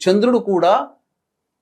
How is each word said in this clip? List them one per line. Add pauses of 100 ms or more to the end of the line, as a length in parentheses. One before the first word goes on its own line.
చంద్రుడు
కూడా (720)